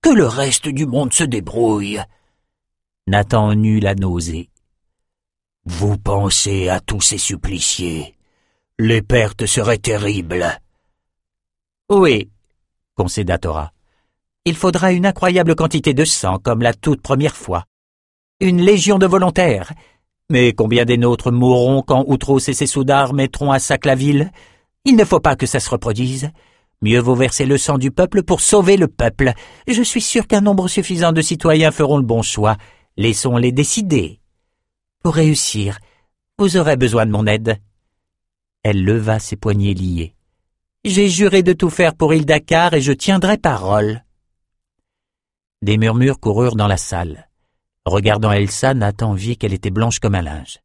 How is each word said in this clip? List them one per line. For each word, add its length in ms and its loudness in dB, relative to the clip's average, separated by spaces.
Que 100 4
le 160 6
reste 420 -2
du 180 -4
monde 260 -2
se 120 0
débrouille. » 760 -2
Nathan 420 0
en 140 2
eut 180 2
la 140 0
nausée. « 560 -6
Vous 320 -2
pensez 720 -2
à 120 -2
tous 200 -6
ces 180 0
suppliciés. 1000 -6
Les 240 0
pertes 440 -2
seraient 320 -2
terribles. » « 800 -4
Oui », 420 2
concéda 440 -2
Thora. « 340 -6
Il 120 -2
faudra 360 0
une 140 0
incroyable 480 2
quantité 400 0
de 100 2
sang, 340 -2
comme 240 -2
la 120 0
toute 260 -2
première 360 -2
fois. 280 -8
Une 220 2
légion 360 4
de 80 4
volontaires. 680 0
Mais 220 4
combien 320 2
des 120 2
nôtres 360 0
mourront 500 2
quand 240 0
Outros 420 0
et 60 -2
ses 120 -2
soudards 480 0
mettront 360 -2
à 80 2
sac 260 -4
la 100 2
ville ? 360 0
Il 120 6
ne 80 6
faut 160 2
pas 140 2
que 120 -4
ça 140 -2
se 100 -8
reproduise. 600 -4
Mieux 200 4
vaut 160 2
verser 300 0
le 120 2
sang 200 -2
du 120 -2
peuple 320 0
pour 180 0
sauver 360 4
le 120 2
peuple. 440 -2
Je 160 0
suis 180 -2
sûr 260 -2
qu'un 140 2
nombre 280 2
suffisant 440 0
de 80 2
citoyens 520 2
feront 240 0
le 80 2
bon 180 0
choix. 340 0
Laissons-les 560 0
décider. 680 -2
Pour 120 -2
réussir, 640 0
vous 180 2
aurez 200 2
besoin 300 2
de 40 -2
mon 160 0
aide. » 340 -2
Elle 220 0
leva 340 0
ses 180 -10
poignets 380 -2
liés. « 400 -6
J'ai 240 2
juré 340 2
de 100 2
tout 180 0
faire 260 0
pour 180 2
Hildakar 600 2
et 60 4
je 120 0
tiendrai 440 0
parole. » 680 -2
Des 140 0
murmures 440 2
coururent 340 0
dans 140 0
la 80 0
salle. 520 -8
Regardant 480 0
Elsa, 420 0
Nathan 400 -2
vit 220 -6
qu'elle 180 -4
était 160 -6
blanche 280 -2
comme 160 -2
un 80 -2
linge. 420 -12